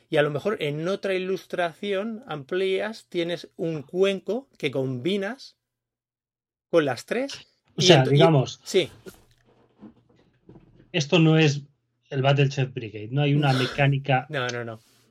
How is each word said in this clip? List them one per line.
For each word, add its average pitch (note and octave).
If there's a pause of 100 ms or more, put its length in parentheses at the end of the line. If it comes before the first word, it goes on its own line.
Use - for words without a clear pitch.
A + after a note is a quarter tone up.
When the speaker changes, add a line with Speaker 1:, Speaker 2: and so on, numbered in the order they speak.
Speaker 1:
Y D#3
a D3
lo D3+
mejor G3
en D3+
otra G3
ilustración F#3+
amplías, F#3+
tienes E3+
un D#3+
cuenco G3
que C#3+
combinas D#3 (1120)
con E3
las B2
tres C4 (280)
Speaker 2:
O -
Speaker 1:
y -
Speaker 2:
sea, D#3
Speaker 1:
ento-, A#2
y C3+
Speaker 2:
digamos, D3
Speaker 1:
Sí. F3 (2000)
Speaker 2:
esto F3
no D#3+
es D3 (460)
el C3+
Battle C#3
Chef C3+
Brigade, G#2+
no C#3+
hay C#3+
una C#3+
Speaker 1:
<laughs> -
Speaker 2:
mecánica C3+
Speaker 1:
No, C3
no, A#2+
no. A2+ (320)